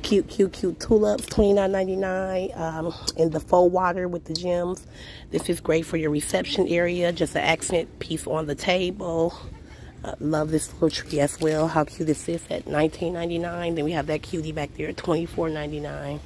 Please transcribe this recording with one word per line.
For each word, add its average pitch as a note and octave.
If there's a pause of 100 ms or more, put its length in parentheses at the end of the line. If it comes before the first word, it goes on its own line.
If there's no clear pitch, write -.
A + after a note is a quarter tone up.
Cute, G3
cute, G3
cute F3
tulips, G#3+
twenty-nine G3+
ninety-nine, F#3+
um, D#3+ (240)
in E3
the D#3
faux F3+
water F3+
with F3
the D#3+
gems. F3 (420)
This -
is E3+
great D#3+
for E3
your D#3
reception F3+
area, F3
just E3+
an -
accent -
piece -
on D#3
the -
table. F3+ (720)
Uh, -
love D3+
this D#3
little D#3+
tree -
as C#3+
well. D#3
How D#3+
cute D#3
is C#3+
this E3+
at -
nineteen D#3+
ninety-nine? E3+
Then D3
we E3+
have D3
that D3+
cutie D#3+
back D3
there D3+
at -
twenty-four E3
ninety-nine. D3